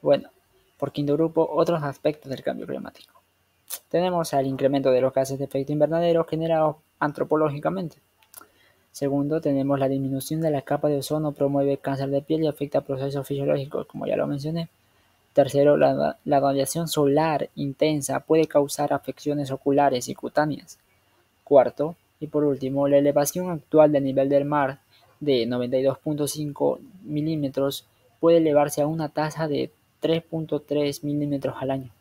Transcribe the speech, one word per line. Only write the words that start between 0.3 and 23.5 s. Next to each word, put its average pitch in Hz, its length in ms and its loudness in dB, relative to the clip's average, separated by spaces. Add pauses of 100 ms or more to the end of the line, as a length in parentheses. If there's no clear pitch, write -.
por 139 140 -4
quinto 143 220 -2
grupo, 160 380 0
otros 160 300 0
aspectos 147 480 -4
del 131 140 -10
cambio - 240 -6
climático. - 520 -12 (720)
Tenemos 170 460 0
al 139 100 2
incremento 135 460 2
de 127 100 4
los 131 100 2
gases 135 280 -2
de 139 60 -4
efecto 139 260 -4
invernadero 165 540 2
generados 160 500 0 (240)
antropológicamente. 156 1000 -2 (960)
Segundo, 143 500 -2
tenemos 139 380 0
la 135 80 2
disminución 135 540 -4
de 160 100 0
la 143 100 -2
capa 143 280 -2
de 147 100 0
ozono 151 320 -4
promueve 139 480 0
cáncer 139 320 -4
de 139 100 0
piel 160 220 -2
y 156 40 0
afecta 143 340 -2
procesos 139 460 -6
fisiológicos, 143 600 -4
como - 180 -10
ya - 100 -2
lo - 120 -2
mencioné. 156 420 -6 (640)
Tercero, 143 420 4
la, 143 480 2
la 143 160 2
radiación 139 480 -2
solar 147 680 0
intensa 143 640 -2
puede 160 260 4
causar 143 480 0
afecciones 143 560 -4
oculares 135 580 2
y - 60 -8
cutáneas. - 640 -4 (680)
Cuarto, 143 520 4 (240)
y 151 80 -10
por 151 160 0
último, 139 440 0
la 143 120 6
elevación 143 500 0
actual 156 420 4